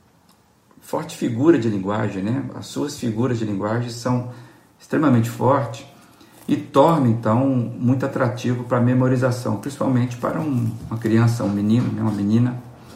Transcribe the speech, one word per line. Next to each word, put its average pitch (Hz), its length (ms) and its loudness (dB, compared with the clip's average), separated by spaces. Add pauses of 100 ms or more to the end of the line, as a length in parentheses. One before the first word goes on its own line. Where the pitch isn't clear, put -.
(800)
forte 156 360 -8
figura 135 420 4
de 113 100 -2
linguagem, 98 540 -2
né? 127 320 -2
As 110 120 -14
suas 147 320 -6
figuras 117 400 -2
de 110 60 -4
linguagem 104 460 -4
são 123 420 -4 (460)
extremamente 131 520 2
fortes 123 560 0 (600)
e 147 80 2
torna, 143 520 4
então, 117 380 2
muito 123 580 0
atrativo 123 600 -2
para 127 140 0
a - 20 2
memorização, 123 760 2
principalmente 123 580 -2
para - 240 -4
um, 123 320 -2 (180)
uma 113 80 -6
criança, 113 460 2
um 101 60 0
menino, 107 420 2
né? 107 100 -4
Uma 107 100 0
menina. 110 480 2 (360)